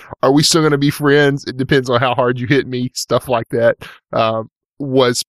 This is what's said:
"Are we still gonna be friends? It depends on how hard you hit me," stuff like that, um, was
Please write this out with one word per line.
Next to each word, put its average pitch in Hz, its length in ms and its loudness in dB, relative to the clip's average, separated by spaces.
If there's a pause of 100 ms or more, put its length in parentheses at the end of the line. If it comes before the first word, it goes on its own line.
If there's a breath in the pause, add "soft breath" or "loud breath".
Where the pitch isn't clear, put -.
(220 loud breath)
"Are 135 100 4
we 147 100 4
still 160 200 2
gonna 147 160 2
be 143 120 0
friends? 143 560 2
It 127 100 -8
depends 131 340 0
on 120 100 2
how 127 140 0
hard 127 240 0
you 120 80 -6
hit 135 200 0
me," 127 280 -6
stuff - 340 -4
like 117 220 -2
that, 117 260 2 (360 loud breath)
um, 113 380 -2 (280)
was 131 500 0